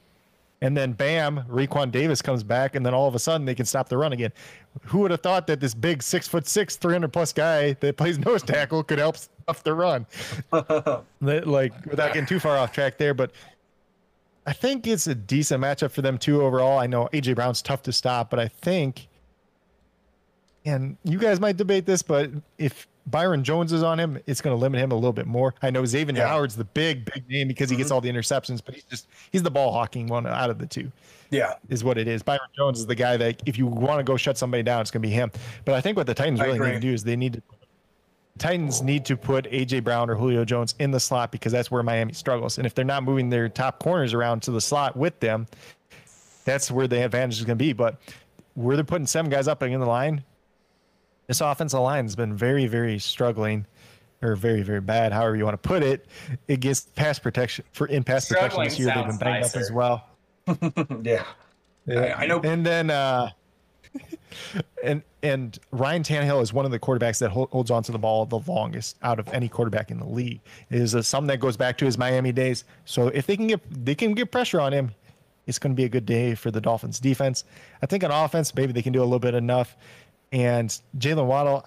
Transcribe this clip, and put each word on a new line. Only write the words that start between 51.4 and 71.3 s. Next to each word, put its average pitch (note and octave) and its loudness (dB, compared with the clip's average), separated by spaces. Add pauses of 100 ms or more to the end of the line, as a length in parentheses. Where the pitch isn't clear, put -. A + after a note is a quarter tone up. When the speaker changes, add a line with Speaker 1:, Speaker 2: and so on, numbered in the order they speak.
Speaker 1:
offensive C#3+ 0
line C3 2
has G#2 -6
been G#2+ -2
very, B2+ 4
very A2+ 0
struggling, G#2+ 0 (560)
or A2 2
very, G#2+ 2
very G2+ -2
bad, A2 2
however A2 2
you G#2+ 0
wanna G#2 0
put F3 0
it, C3+ 0 (420)
against C3+ 0
pass D3+ 0
protection, - -2
for, D#3 -2
in C3+ 0
pass - 0
protection F#3 2
this C#3 -2
Speaker 3:
Struggling C3 0
Speaker 1:
year. C3 2
They've A#2+ 0
been A2 -4
Speaker 3:
sounds - -
Speaker 1:
banged A#2+ 0
up A#2+ -2
as A#2+ -4
Speaker 3:
nicer. A2+ -8
Speaker 1:
well. B2 0 (380)
Speaker 2:
<laughs> D3+ -2
Yeah. A2+ 0 (640)
Speaker 1:
Yeah. B2 0 (160)
Speaker 2:
I, C#3+ -4
I D3 -2
know. E3+ 0
Speaker 1:
And E3 0
then, E3 2
uh, C3+ 2 (640)
<laughs> - -10
and, D3 0 (220)
and C3+ -2 (140)
Ryan C#3+ 0
Tannehill C#3+ 2
is G#2 0
one C3+ 2
of C3+ 0
the A#2 -2
quarterbacks A#2+ 0
that A2 0
hol-, A#2+ 0
holds B2 0
on A2+ 2
to - -10
the A2+ -4
ball A2 2
the A2+ -4
longest A2+ -6
out A#2 0
of G#2 -6
any A#2+ -2
quarterback A2 -2
in A#2 -8
the A#2 -10
league. A#2+ -6 (300)
It A#2+ 0
is A#2 2
a, A#2 2
something C#3 0
that C3 0